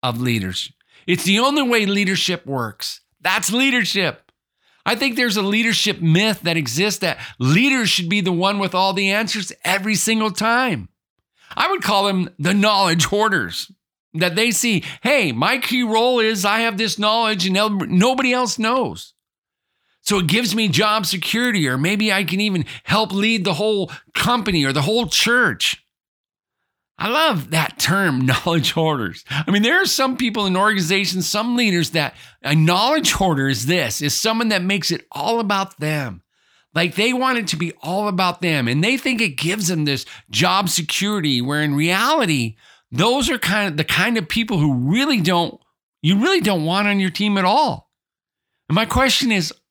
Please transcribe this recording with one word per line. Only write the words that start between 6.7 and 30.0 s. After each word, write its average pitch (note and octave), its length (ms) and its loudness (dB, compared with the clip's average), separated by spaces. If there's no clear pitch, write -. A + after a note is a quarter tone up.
that E3+ 180 -2
leaders G#3+ 500 2
should E3+ 220 -2
be G#3 100 0
the F#3 100 0
one F#3+ 280 0
with F#3+ 160 -2
all F#3+ 180 2
the G3 180 0
answers G#3 400 -2
every G3 300 0
single A3 360 0
time. A3 600 -2
I E4 140 0
would G4 120 -2
call G3+ 220 2
them F#3+ 240 0
the E3+ 140 0
knowledge G3 540 2
hoarders, G3 640 0
that E3+ 240 0
they A3+ 140 2
see, A3 340 0
"Hey, A3+ 300 2
my E3+ 240 2
key B3 260 -2
role A#3 380 2
is A3 240 0
I G#3 160 2
have A3+ 160 -2
this A3 220 -2
knowledge G#3+ 480 0
and F#3+ 100 0
el-, G#3+ 140 2
nobody B3 640 2
else B3 240 -2
knows. A3 560 -4
So G3+ 160 0
it F3 80 0
gives G3 280 0
me A3 140 0
job G#3 380 0
security, G3+ 600 0
or B2+ 120 0
maybe G3+ 340 0
I F#3+ 100 0
can F#3 200 -2
even F#3+ 240 -2
help G#3+ 280 0
lead G3+ 340 0
the F#3 100 0
whole G3+ 360 -2
company G#3+ 540 2
or C3+ 80 2
the C#3+ 80 2
whole A3 240 0
church." A3+ 720 0
I G3+ 120 -6
love B3+ 420 0
that D#3+ 300 -2
term, E3+ 400 0
<laughs> B2+ 40 0
knowledge C#3+ 460 0
hoarders. C#3+ 580 -2
I C#3+ 220 -4
mean, G3+ 120 2
there E4 200 4
are F4+ 40 0
some C4 300 0